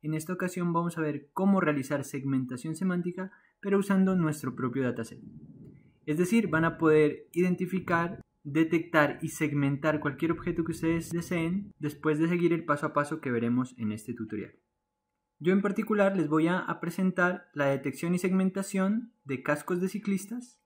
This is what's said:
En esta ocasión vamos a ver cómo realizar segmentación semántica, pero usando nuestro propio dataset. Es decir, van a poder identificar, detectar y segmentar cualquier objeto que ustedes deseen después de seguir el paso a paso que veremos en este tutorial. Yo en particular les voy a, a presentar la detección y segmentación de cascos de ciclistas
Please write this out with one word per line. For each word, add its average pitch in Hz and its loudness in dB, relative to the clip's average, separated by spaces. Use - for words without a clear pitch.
En 151 -4
esta 156 -6
ocasión 180 -2
vamos 170 0
a 160 -2
ver 147 -4
cómo 190 4
realizar 147 0
segmentación 135 -4
semántica, 180 -2
pero 196 2
usando 190 4
nuestro 151 0
propio 127 -2
dataset. 117 -4
Es 151 0
decir, 202 4
van 160 2
a 165 -2
poder 156 6
identificar, 180 0
detectar 156 2
y 160 -4
segmentar 143 0
cualquier 147 -2
objeto 165 -2
que 165 -4
ustedes 165 -2
deseen 170 -2
después 151 -2
de 160 2
seguir 175 2
el 160 -2
paso 147 0
a 147 -6
paso 147 -2
que 135 -4
veremos 120 0
en 110 -4
este 113 -8
tutorial. 107 -8
Yo 170 2
en 196 4
particular 202 2
les 156 2
voy 156 4
a, 180 2
a 165 -4
presentar 180 0
la 147 0
detección 143 0
y - 2
segmentación 190 0
de 135 -6
cascos 185 -2
de 185 0
ciclistas 202 -6